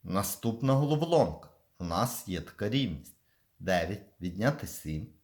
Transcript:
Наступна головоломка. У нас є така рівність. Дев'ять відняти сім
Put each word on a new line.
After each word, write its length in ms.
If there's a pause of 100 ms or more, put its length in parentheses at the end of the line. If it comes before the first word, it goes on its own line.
Наступна 680
головоломка. 760 (300)
У 40
нас 440
є 140
така 280
рівність. 460 (440)
Дев'ять 420 (200)
відняти 460
сім 400 (160)